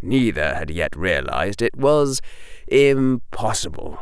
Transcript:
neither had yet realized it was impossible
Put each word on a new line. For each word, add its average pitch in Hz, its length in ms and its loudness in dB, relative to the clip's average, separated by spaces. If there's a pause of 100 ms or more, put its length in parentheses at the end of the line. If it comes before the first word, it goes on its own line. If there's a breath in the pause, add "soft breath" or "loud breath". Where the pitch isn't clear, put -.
neither 92 540 0
had 80 160 -6
yet 80 220 -2
realized 82 680 -2
it - 160 0
was 139 420 2 (480 loud breath)
impossible 131 1300 2